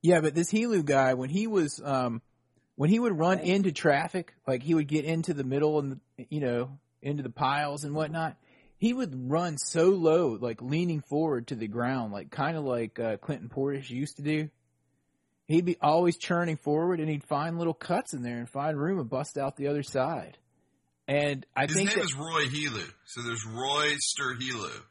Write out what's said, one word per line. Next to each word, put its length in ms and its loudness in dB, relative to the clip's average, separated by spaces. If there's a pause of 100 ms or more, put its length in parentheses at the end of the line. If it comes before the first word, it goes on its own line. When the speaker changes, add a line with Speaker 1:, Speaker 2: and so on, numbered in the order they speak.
Speaker 1:
Yeah, 160 8
but 140 2
this 160 2
Helu 340 2
guy, 300 6
when 160 -4
he 160 0
was, 360 0
um, 380 -2 (540)
when 160 4
he 80 6
would 180 2
run 220 4
Speaker 2:
Oh. 40 -6
Speaker 1:
into 280 2
traffic, 640 0 (100)
like, 160 0
he 140 2
would 120 2
get 160 0
into 300 -2
the 100 -2
middle 360 2
and, 200 -4 (300)
you 120 -4
know, 360 -2 (240)
into 220 -4
the 80 -6
piles 520 -2
and 120 -6
whatnot, 420 -4 (400)
he 160 2
would 380 -4
run 260 0
so 320 2
low, 500 4
like, 220 -4
leaning 400 0
forward 460 -2
to 80 -6
the 120 -6
ground, 460 -2
like, 160 -10
kinda 320 -2
like, 380 -4
uh, 180 -2
Clinton 320 -8
Portis 400 -4
used 280 -6
to 40 -14
do. 280 -2 (1000)
He'd 180 4
be 160 0
always 360 4
churning 400 -2
forward, 420 0
and 100 -2
he'd 140 -4
find 340 -4
little 160 0
cuts 400 -2
in 80 -6
there 160 -6
and 120 -8
find 300 -2
room 200 0
and 100 -6
bust 300 -4
out 160 -4
the 140 -4
other 140 0
side. 540 -4 (720)
And 380 0 (100)
I 100 2
Speaker 3:
His 100 -2
Speaker 1:
think 140 4
Speaker 3:
name 80 0
Speaker 1:
that 80 0
Speaker 3:
is 100 -4
Roy 300 0
Helu, 480 -4 (120)
so 160 -12
there's 240 -6
Roy 520 0
Ster 380 -4
Helu. 560 -6